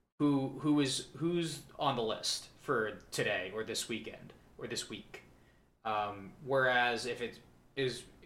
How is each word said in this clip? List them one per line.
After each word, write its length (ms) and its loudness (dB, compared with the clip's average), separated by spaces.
Who, 400 2
who 200 4
is, 360 0
who's 460 0
on 180 2
the 60 0
list 440 -2
for 320 0
today 440 0
or 100 -2
this 240 -4
weekend 440 -6
or 120 -8
this 200 -6
week? 340 -12
Um, 480 -2
whereas 600 4
if 140 -4
it 200 -6
is 300 -2